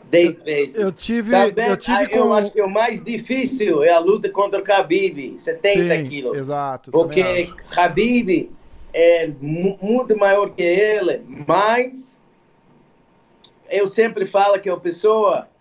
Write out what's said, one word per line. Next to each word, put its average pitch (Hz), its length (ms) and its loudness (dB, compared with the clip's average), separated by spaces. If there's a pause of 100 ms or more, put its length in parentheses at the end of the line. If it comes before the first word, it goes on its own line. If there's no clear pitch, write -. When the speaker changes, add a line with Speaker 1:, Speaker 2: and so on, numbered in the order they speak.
Speaker 1:
dez 170 280 4
Speaker 2:
Eu, - 80 -20
Speaker 1:
vezes. 147 320 -2
Speaker 2:
eu 202 120 0
tive, 226 420 -4
Speaker 1:
Também, 202 360 2
Speaker 2:
eu 196 80 0
tive 240 220 -2
Speaker 1:
ah, 202 140 0
eu 240 160 2
Speaker 2:
com 233 60 2
Speaker 1:
acho 208 180 0
que 214 100 0
o 190 80 0
mais 214 340 -2
difícil 226 800 -2
é 165 60 6
a 170 100 6
luta 196 300 0
contra 196 320 -2
o - 20 -10
Khabib, 185 760 0
setenta 175 600 0
Speaker 2:
Sim, 147 100 -6
Speaker 1:
quilos. 135 300 -6
Speaker 2:
exato, 139 540 -8
também 160 140 4
Speaker 1:
Porque - 160 0
Speaker 2:
acho. 180 360 -2 (180)
Speaker 1:
Khabib 180 760 0 (440)
é 165 340 4 (140)
mu-, 170 400 -2
muito 220 360 0
maior 202 340 2
que - 120 -8
ele, 180 580 0 (240)
mas 226 720 0 (1500)
eu 196 160 0
sempre 208 400 -2
falo 196 360 2
que 202 80 -6
a 175 80 -4
pessoa 175 680 0 (160)